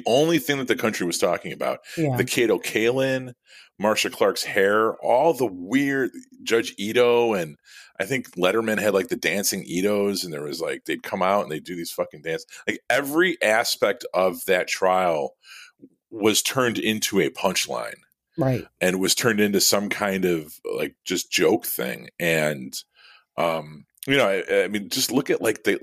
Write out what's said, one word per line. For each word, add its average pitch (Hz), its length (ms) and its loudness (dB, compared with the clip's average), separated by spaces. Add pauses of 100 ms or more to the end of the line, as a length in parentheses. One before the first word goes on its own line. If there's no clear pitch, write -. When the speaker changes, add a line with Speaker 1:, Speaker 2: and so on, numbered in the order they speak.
Speaker 1:
only 156 320 4
thing 143 200 -2
that 131 100 -4
the 110 80 2
country 107 320 -2
was 85 100 -2
talking 87 360 -2
about. 65 260 -4 (160)
Speaker 2:
Yeah. 143 220 0
Speaker 1:
The 127 80 2
Kato 107 340 2
Kaelin, 127 760 0 (440)
Marcia 104 300 2
Clark's - 340 0
hair, 107 520 2
all 135 380 2
the 127 160 0
weird, 123 640 -2 (320)
Judge 117 340 0
Ito, 120 580 4
and 80 200 -4 (420)
I 95 60 -2
think 123 320 -4
Letterman 104 440 2
had, 101 140 2
like, 95 140 2
the 90 80 -4
dancing 95 480 -2
Itos, 98 640 0
and 85 80 -10
there 73 100 -8
was, 73 160 -8
like, 71 240 -6
they'd - 200 -6
come 98 180 -4
out 95 220 2
and 69 80 -8
they'd 92 120 -6
do 90 120 -10
these 85 160 -8
fucking 82 320 -8
dance. 80 220 -6 (220)
Like, 110 220 -4
every 143 520 2
aspect 107 720 2
of 87 320 2
that 90 220 2
trial 92 680 0 (720)
was 107 320 0
turned 123 380 0
into 107 420 0
a 73 80 2
punchline. 65 640 -4 (420)
Speaker 2:
Right. 131 300 0 (160)
Speaker 1:
And 92 180 2
was 95 140 0
turned 110 260 2
into 101 220 4
some 101 280 2
kind 95 360 -2
of, 80 340 -2 (160)
like, 71 200 -6 (100)
just - 260 -4
joke - 360 2
thing. - 420 -6 (100)
And, 76 540 0 (640)
um, 78 480 -4 (220)
you 135 100 2
know, 120 100 4
I, 98 360 2
I 90 60 0
mean, 101 200 -6
just - 220 -2
look 127 180 0
at, - 100 0
like, 110 260 -2
the, 98 180 2